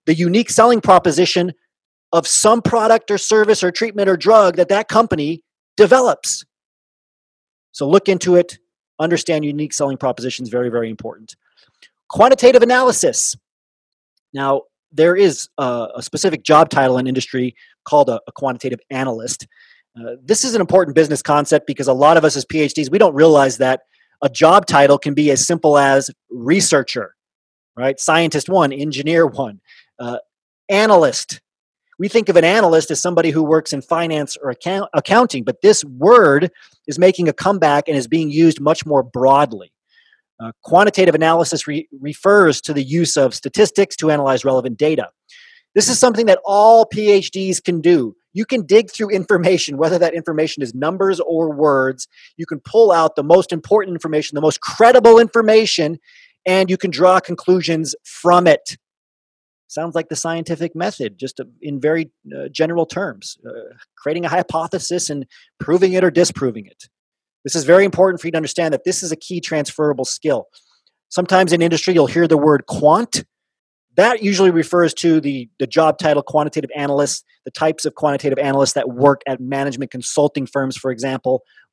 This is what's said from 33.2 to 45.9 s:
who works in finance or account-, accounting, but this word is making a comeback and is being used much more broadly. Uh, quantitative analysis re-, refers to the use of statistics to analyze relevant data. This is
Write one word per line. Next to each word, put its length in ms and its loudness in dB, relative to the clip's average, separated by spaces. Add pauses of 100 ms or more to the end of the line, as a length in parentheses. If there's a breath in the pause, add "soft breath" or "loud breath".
who 120 -2
works 300 0
in 80 -8
finance 560 -6
or 140 -8
account-, 440 -8
accounting, 480 0
but 200 -6
this 220 4
word 680 4 (340 soft breath)
is 120 -8
making 300 2
a 40 0
comeback 560 0
and 80 -2
is 100 -4
being 240 -2
used 300 2
much 260 -2
more 160 0
broadly. 680 0 (680)
Uh, 120 -14 (100)
quantitative 540 2
analysis 500 0
re-, 220 -8 (120)
refers 600 2
to 120 -10
the 120 -4
use 320 -2
of 180 0
statistics 640 -2
to 160 -2
analyze 320 -2
relevant 340 -2
data. 300 -2 (680 soft breath)
This 140 0
is 100 -4